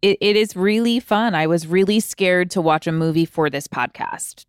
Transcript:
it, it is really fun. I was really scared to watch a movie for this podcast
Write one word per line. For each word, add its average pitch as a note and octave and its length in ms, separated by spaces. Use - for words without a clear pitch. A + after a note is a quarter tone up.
it, G3 180
it G#3 160
is G#3+ 180
really A3+ 460
fun. A3 340
I D#3 120
was D#3+ 200
really F#3+ 320
scared F3+ 540
to F#3+ 80
watch D#3+ 260
a E3 60
movie D#3+ 340
for D#3 240
this C#3 160
podcast - 840